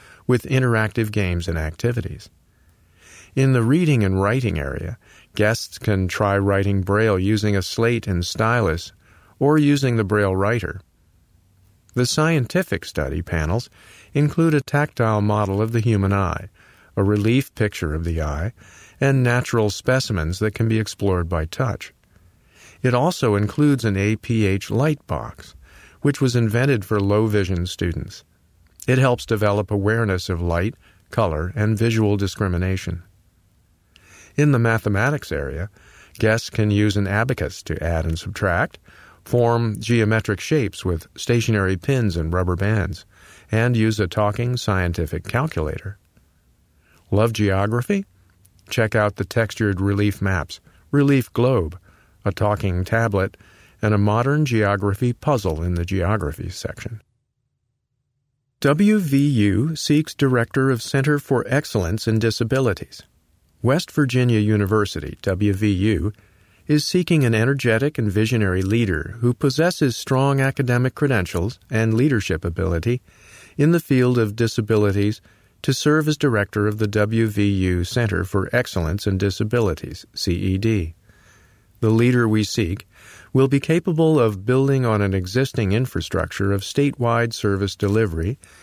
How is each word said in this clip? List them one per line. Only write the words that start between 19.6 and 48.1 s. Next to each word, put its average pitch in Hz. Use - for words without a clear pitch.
specimens 95
that 107
can 113
be 110
explored 92
by 82
touch. -
It 123
also 127
includes 117
an 98
A 107
P 110
H 98
light 143
box, -
which 143
was 127
invented 117
for 107
low 101
vision 95
students. -
It 127
helps 127
develop 104
awareness 104
of 85
light, 87
color, 87
and 107
visual 110
discrimination. 92
In 147
the 127
mathematics 113
area, 73
guests 110
can 107
use 104
an 101
abacus 104
to -
add 82
and 82
subtract, 95
form 117
geometric 110
shapes 131
with 85
stationary 104
pins 113
and 80
rubber 90
bands, 101
and 117
use 110
a 101
talking 104
scientific 87
calculator. 101
Love 113
geography? 107